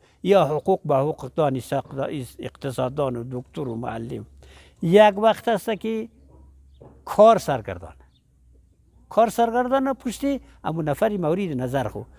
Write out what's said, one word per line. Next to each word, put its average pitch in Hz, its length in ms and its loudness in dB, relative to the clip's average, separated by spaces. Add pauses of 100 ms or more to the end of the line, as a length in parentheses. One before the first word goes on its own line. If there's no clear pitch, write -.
(240)
یا 180 220 4
حقوق 156 400 0
به 147 100 2
حقوق 139 380 -2
دان، 135 280 0 (800)
اقتصاددان 131 760 -6
و 117 160 -8
دکتر 127 360 -10
و 117 80 -6
معلم. 113 500 -10 (560)
یک 196 360 6
وقت 214 300 0
است 226 320 -2
که 220 300 -6 (960)
کار 214 320 8
سرگردانه. 101 580 -8 (1120)
کار 220 200 4
سرگردانه 247 640 0
پشتی 262 480 -6 (220)
امو 160 180 -4
نفری 202 360 0
مورد 170 220 0
نظر 131 480 -4
خو. 101 160 -10 (160)